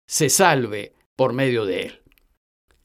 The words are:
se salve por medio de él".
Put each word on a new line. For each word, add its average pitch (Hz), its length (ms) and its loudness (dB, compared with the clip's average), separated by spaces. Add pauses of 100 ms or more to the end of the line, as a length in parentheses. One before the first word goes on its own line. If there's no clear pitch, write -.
se 147 220 0
salve 123 640 0 (240)
por 127 160 2
medio 123 320 0
de 92 220 -4
él". - 140 -20 (840)